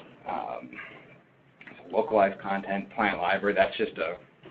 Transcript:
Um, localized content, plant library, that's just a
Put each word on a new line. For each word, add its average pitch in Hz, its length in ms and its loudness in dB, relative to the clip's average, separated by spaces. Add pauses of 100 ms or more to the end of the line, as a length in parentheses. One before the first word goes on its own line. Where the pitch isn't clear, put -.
(300)
Um, 58 400 -6 (1200)
localized 101 480 4
content, 98 520 -4
plant 98 280 2
library, 95 360 2
that's 95 220 4
just - 200 -2
a 85 200 -2 (340)